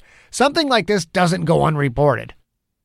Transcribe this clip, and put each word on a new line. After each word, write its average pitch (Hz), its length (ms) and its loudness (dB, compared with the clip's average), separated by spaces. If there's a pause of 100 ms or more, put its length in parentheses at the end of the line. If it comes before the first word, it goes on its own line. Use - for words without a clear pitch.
(300)
something 285 380 0
like 226 180 0
this 202 200 -2
doesn't 175 400 0
go 156 180 2
unreported. 143 680 -2 (500)